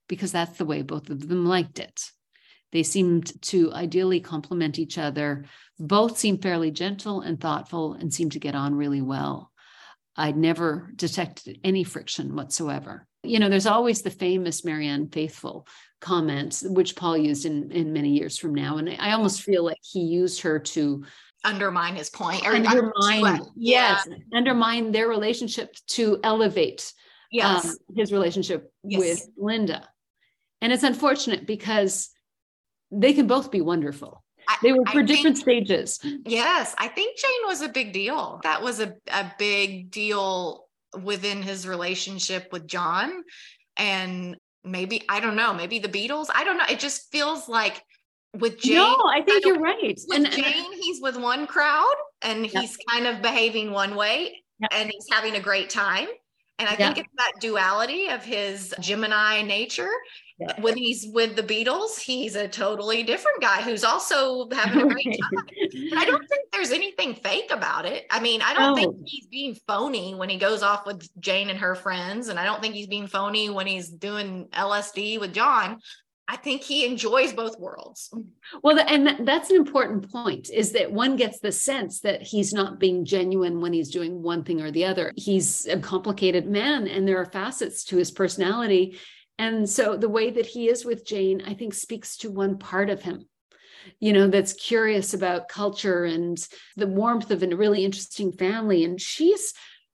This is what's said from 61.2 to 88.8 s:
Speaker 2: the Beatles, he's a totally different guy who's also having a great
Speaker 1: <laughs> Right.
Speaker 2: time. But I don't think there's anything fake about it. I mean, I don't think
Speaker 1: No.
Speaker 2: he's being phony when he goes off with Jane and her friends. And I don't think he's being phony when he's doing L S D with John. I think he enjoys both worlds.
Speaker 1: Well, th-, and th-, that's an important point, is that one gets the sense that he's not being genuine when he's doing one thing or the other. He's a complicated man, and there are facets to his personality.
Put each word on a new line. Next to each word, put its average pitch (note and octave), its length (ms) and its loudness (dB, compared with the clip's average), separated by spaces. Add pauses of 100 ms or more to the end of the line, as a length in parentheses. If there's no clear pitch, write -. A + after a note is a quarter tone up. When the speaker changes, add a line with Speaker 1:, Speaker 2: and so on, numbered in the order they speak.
Speaker 2:
the A3 60 0
Beatles, B3 560 -2
he's B3+ 380 -6
a G#3 120 -2
totally G#3 540 -2
different F#4+ 380 0
guy G3+ 220 4
who's A3+ 200 -2
also B3+ 680 2
having A#3+ 320 4
a C4 60 6
great C#4 180 0
Speaker 1:
<laughs> - 0 -
Right. A3+ 140 -2
Speaker 2:
time. D#4 680 -4
But D#4 80 0
I F4+ 60 4
don't - 240 2
think C#5+ 240 -2
there's F#4+ 180 -2
anything E4+ 440 -2
fake A3+ 360 -4
about - 360 -2
it. - 240 -6
I A3 100 0
mean, A3+ 220 0
I B3 120 2
don't C#4 220 6
think G3+ 180 2
Speaker 1:
No. - 120 -16
Speaker 2:
he's - 200 -16
being C4+ 280 -8 (120)
phony G#3 480 -4
when F#3 140 -6
he F#3+ 100 -4
goes G3+ 240 2
off G3+ 240 2
with G3 220 -12 (120)
Jane F#3+ 300 0
and F#3 80 -6
her F#3 160 0
friends. F#3 540 -6
And F3+ 100 -4
I F3 60 -2
don't G#3+ 180 -2
think A3 120 -4
he's G#3 120 -10
being G3+ 200 -6
phony G3+ 440 -2
when F#3+ 160 -4
he's F#3 220 -4
doing F#3+ 640 -8
L G3 220 0
S G3+ 180 -4
D G#3 260 -6
with G3 160 -6
John. A3+ 460 2 (460)
I A#3 100 -6
think C4+ 260 -6
he C#4+ 240 0
enjoys A#3+ 460 2
both A3 260 -6
worlds. - 500 -14 (540)
Speaker 1:
Well, D4+ 140 8
th-, D4+ 120 6
and C#4+ 200 6
th-, C#4+ 180 0
that's D4 240 2
an F#4+ 60 10
important A#3 560 2
point, A#3 360 -4
is G#3+ 240 0
that G3+ 200 2
one B3+ 240 2
gets G#3+ 240 0
the G#3 100 -2
sense B3 520 -2
that G3+ 200 -2
he's G3 300 0
not G3 260 -2
being F3+ 260 4
genuine F3+ 560 2
when E3+ 120 0
he's D#3+ 180 0
doing F3 320 -4
one E3+ 220 -2
thing E3 160 -2
or D#3 100 -6
the E3 140 0
other. F#3 320 0
He's - 500 0
a F#3 140 0
complicated F#3 640 0
man, A3 400 0
and F#3+ 200 0
there F#3+ 120 4
are F3+ 140 -2
facets G#3+ 540 -6
to F#3 100 -2
his F3 160 2
personality. F#3+ 840 2 (420)